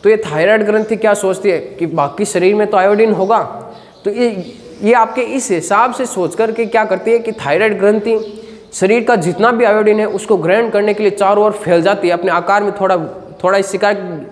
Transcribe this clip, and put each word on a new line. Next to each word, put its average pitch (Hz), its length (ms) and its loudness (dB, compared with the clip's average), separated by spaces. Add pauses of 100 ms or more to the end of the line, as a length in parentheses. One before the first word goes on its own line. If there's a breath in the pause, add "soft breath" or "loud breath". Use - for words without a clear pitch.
तो 202 60 4
ये 214 80 4
थायराइड 190 460 0
ग्रंथि 214 320 0
क्या 208 180 2
सोचती 190 360 -2
है 165 100 0
कि - 260 -6
बाकी 151 400 -2
शरीर 190 300 2
में 208 120 0
तो 208 100 0
आयोडीन 208 360 4
होगा, 190 260 2 (640 loud breath)
तो 208 60 -2
ये, 214 440 -4 (260)
ये 214 120 2
आपके 233 280 2
इस 240 300 -4
हिसाब 208 420 0
से 254 120 -4
सोच 175 300 -4
करके 226 300 -2
क्या 220 200 0
करती 190 260 -2
है 233 80 4
कि 226 120 -6
थायराइड 190 480 0
ग्रंथि 214 640 0 (320 loud breath)
शरीर 220 300 2
का 240 120 2
जितना 190 360 0
भी 233 140 2
आयोडीन 208 340 2
है, 214 60 0
उसको 196 320 -2
ग्रहण 196 320 2
करने 208 240 0
के 208 100 -2
लिए 196 80 2
चारों 202 340 2
ओर 208 60 4
फैल 175 300 0
जाती 196 260 0
है, 175 60 2
अपने 175 180 -2
आकार 190 320 2
में 202 80 -2 (100)
थोड़ा, 190 160 2 (460)
थोड़ा 190 140 2
इस 196 140 -2
शिकार 190 600 -2